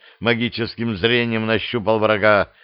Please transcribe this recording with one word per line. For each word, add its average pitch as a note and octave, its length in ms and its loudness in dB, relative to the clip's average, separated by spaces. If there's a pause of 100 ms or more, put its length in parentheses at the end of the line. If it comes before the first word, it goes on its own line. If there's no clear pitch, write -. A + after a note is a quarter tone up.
(200)
магическим A2+ 760 -2
зрением A#2 500 0
нащупал A2 520 0
врага. G#2+ 540 2 (120)